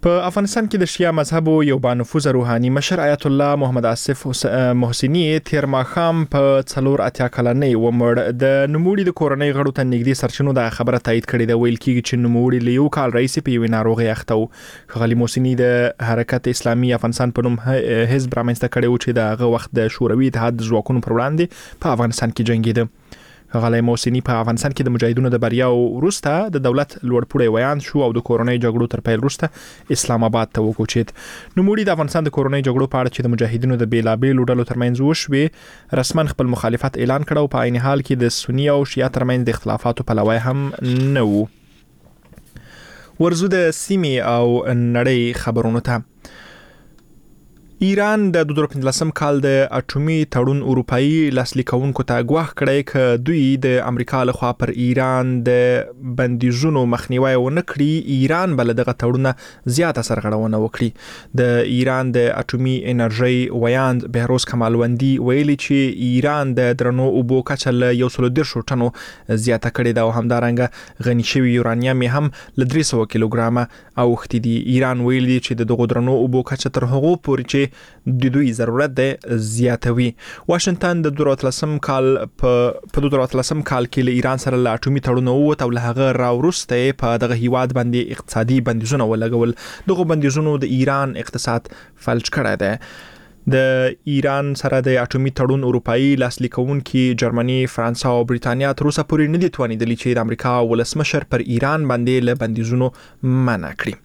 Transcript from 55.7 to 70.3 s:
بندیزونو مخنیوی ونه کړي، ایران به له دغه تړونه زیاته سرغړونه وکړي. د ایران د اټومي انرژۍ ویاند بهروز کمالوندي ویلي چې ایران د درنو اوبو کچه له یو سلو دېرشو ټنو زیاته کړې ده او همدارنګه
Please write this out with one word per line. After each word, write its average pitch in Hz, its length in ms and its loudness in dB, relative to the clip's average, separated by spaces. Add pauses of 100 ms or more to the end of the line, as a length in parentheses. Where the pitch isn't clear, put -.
بندیزونو 123 640 2 (120)
مخنیوی 131 480 0
ونه 147 300 0
کړي، 147 440 0
ایران 160 440 2
به 120 100 2
له 113 100 0
دغه 120 220 0
تړونه 127 760 -2
زیاته 156 320 0
سرغړونه 107 560 0
وکړي. 113 260 -2 (520)
د 123 100 4 (220)
ایران 127 420 0
د 120 100 4 (120)
اټومي 127 360 -2 (200)
انرژۍ 123 720 0
ویاند 127 520 0
بهروز 120 360 0
کمالوندي 117 580 2 (160)
ویلي 143 300 2
چې 131 520 0
ایران 135 520 0
د 120 200 2
درنو 123 260 0 (140)
اوبو 123 300 2
کچه 131 240 -2
له 123 240 2
یو 123 180 0
سلو 123 160 2
دېرشو 139 400 -2
ټنو 120 160 0 (560)
زیاته 117 240 0
کړې 117 320 0
ده 113 60 2
او 113 100 0
همدارنګه 120 920 -2